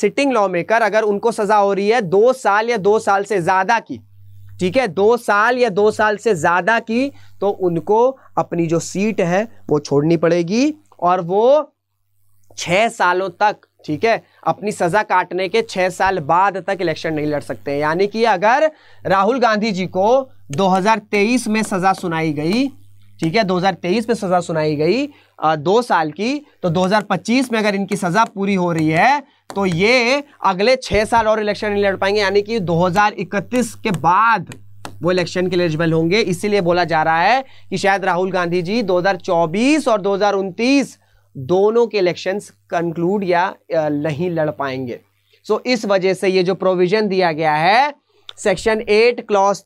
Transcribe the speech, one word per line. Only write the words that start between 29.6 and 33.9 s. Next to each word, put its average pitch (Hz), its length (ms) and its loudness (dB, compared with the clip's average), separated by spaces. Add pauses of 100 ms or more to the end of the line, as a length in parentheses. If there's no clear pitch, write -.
ये 233 580 0 (220)
अगले 202 300 2
छह 214 300 -2
साल 220 220 0
और 214 120 2
इलेक्शन 208 320 -4
नहीं 202 120 0
लड़ 196 120 0
पाएंगे। 196 260 0
यानी 202 200 2
कि 220 180 -4
दो 175 260 0
हज़ार 208 280 2
इकतीस 208 600 -4
के - 180 -6